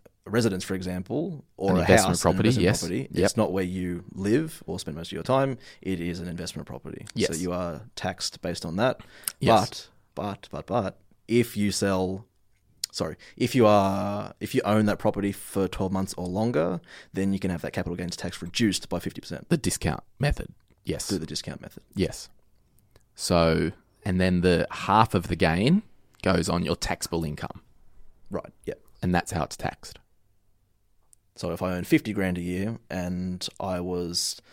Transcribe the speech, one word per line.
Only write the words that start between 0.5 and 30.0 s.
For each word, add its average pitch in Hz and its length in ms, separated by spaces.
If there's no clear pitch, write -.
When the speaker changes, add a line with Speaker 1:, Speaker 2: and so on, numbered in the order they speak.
Speaker 1:
for 98 100
example, 95 680
or 95 140
Speaker 2:
An 90 60
Speaker 1:
a 90 40
Speaker 2:
investment 92 300
Speaker 1:
house, 87 100
Speaker 2:
property, 95 280
Speaker 1:
an 131 100
investment 90 40
Speaker 2:
yes. 95 160
Speaker 1:
property, 90 400
Speaker 2:
Yep. 87 60
Speaker 1:
it's - 120
not 104 140
where 95 140
you 90 480
live 123 520
or 175 140
spend - 160
most 82 140
of - 40
your - 100
time. 135 340
It 92 180
is 85 220
an 87 80
investment 85 380
property. - 460
Speaker 2:
Yes. - 180
Speaker 1:
So 82 40
you 87 160
are 87 300
taxed - 460
based 87 240
on 82 120
that. 123 240
Speaker 2:
Yes. - 480
Speaker 1:
But, 98 340
but, 73 160
but, - 20
but, 98 320
if 120 300
you 101 160
sell, 95 520
sorry, - 260
if - 180
you 120 140
are, 101 720
if - 160
you 135 80
own 107 220
that 104 140
property 101 340
for - 340
twelve 95 240
months 95 260
or 90 100
longer, 120 520
then 98 220
you 95 60
can 95 120
have 85 120
that - 100
capital 87 240
gains 87 180
tax - 260
reduced 92 460
by 87 120
fifty - 200
percent. - 300
Speaker 2:
The 170 80
discount - 460
method. - 280
Yes. 80 220
Speaker 1:
Through 98 120
the 80 60
discount 73 360
method. - 220
Speaker 2:
Yes. - 340
So, 82 560
and 92 160
then 92 200
the 87 300
half 107 420
of 92 140
the 87 80
gain 95 480
goes 87 260
on 87 140
your 80 120
taxable - 500
income. - 360
Speaker 1:
Right, - 200
yeah. - 100
Speaker 2:
And 90 120
that's 87 180
how 78 120
it's - 140
taxed. - 420